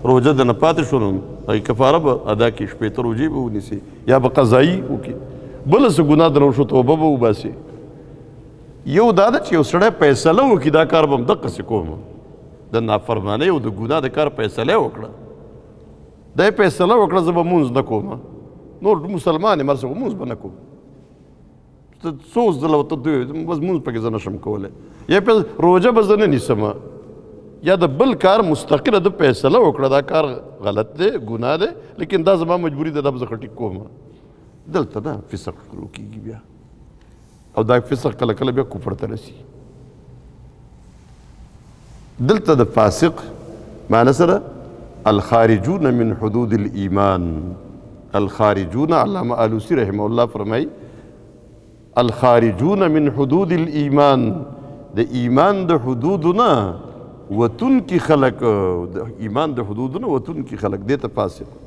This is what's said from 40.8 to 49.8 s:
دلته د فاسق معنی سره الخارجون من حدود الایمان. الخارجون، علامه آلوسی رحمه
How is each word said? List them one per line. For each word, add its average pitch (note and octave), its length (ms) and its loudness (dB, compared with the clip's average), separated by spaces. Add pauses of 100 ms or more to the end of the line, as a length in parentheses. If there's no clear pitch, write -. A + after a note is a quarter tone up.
دلته D#3+ 340 2
د B2 100 4 (120)
فاسق A2+ 460 2 (680)
معنی A#2+ 240 4
سره F3 280 2 (640)
الخارجون A2+ 880 2
من A2+ 280 0
حدود A2 320 -2
الایمان. G2 720 0 (880)
الخارجون، G2+ 800 0
علامه D3+ 420 0
آلوسی A2+ 400 -2
رحمه G#2 300 -2